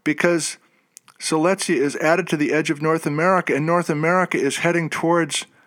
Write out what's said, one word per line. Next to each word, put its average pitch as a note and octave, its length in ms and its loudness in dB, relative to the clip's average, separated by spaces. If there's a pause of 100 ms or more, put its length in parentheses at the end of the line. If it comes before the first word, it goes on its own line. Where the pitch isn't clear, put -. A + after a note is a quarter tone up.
because D#3+ 520 0 (640)
Silesia F3 540 0
is C#3 240 0
added E3+ 320 0
to E3 80 0
the D3 160 0
edge D3+ 160 0
of C#3+ 120 -2
North D#3 240 0
America, D#3+ 480 0
and C#3+ 120 0
North E3+ 240 0
America E3+ 480 0
is C3+ 200 0
heading E3+ 320 0
towards E3 560 0 (220)